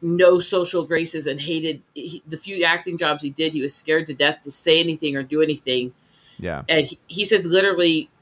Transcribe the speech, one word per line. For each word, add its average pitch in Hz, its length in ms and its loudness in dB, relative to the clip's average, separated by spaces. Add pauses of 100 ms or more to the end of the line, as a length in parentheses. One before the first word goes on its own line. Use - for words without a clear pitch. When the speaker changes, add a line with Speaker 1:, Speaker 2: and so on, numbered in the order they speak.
Speaker 1:
no 175 380 6
social 175 440 0
graces 160 420 -4
and 143 140 -4
hated, 160 420 -4 (120)
he, - 340 -14
the 156 100 -12
few 185 280 -4
acting 170 320 0
jobs 151 260 -2
he 139 60 -4
did, 156 240 -4
he 147 80 -4
was 139 120 -4
scared 160 340 -2
to 151 60 -8
death 147 300 0
to 143 80 -14
say 165 300 4
anything 156 340 -2
or 135 80 -4
do 151 180 0
anything. 127 520 -2 (440)
Speaker 2:
Yeah. 82 300 -8
Speaker 1:
And 156 200 2
he, - 200 -14
he 190 160 -4
said 190 220 2
literally 175 640 2 (120)